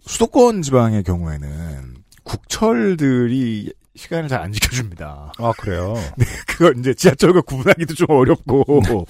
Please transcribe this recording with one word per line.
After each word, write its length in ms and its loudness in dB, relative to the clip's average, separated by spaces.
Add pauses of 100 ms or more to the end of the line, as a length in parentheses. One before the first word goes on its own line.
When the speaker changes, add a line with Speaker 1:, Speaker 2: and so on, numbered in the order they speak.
Speaker 1:
수도권 580 4
지방의 420 2
경우에는 920 -6 (300)
국철들이 1500 0 (240)
시간을 320 -6
잘 120 -4
안 120 -8
지켜줍니다. 880 -6
Speaker 2:
아, 200 -2
그래요? 360 -6 (120)
Speaker 1:
<laughs> 100 -12
네, 80 2 (220)
그걸 320 -2
이제 160 -2
지하철과 480 4
구분하기도 520 -2
좀 160 0
어렵고, 540 4
Speaker 2:
<laughs> 460 2